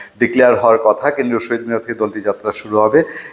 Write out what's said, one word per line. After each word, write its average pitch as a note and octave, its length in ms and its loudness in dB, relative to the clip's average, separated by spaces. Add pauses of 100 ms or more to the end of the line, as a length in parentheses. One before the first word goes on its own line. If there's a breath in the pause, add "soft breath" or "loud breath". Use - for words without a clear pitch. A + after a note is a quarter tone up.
(180 loud breath)
ডিক্লেয়ার A#2+ 420 2
হওয়ার A2+ 180 4
কথা। A2 320 2
কেন্দ্রীয় B2 380 -2
শহীদ A#2 120 -2
মিনার A#2 180 -4
থেকে A#2 160 -8
দলটি G#2+ 260 -4
যাত্রা G2+ 320 -4
শুরু G#2+ 260 -4
হবে, A2 240 4 (300 loud breath)